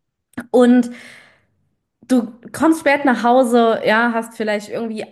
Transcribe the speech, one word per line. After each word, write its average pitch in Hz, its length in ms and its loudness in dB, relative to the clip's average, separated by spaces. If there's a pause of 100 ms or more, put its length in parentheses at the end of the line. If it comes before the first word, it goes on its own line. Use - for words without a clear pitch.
(520)
und 247 400 4 (1160)
du 254 200 -2 (240)
kommst 320 300 0
spät 285 240 0
nach 240 180 0
Hause, 240 640 2
ja, 233 280 0
hast 226 220 -8
vielleicht 208 340 -6
irgendwie 220 420 -10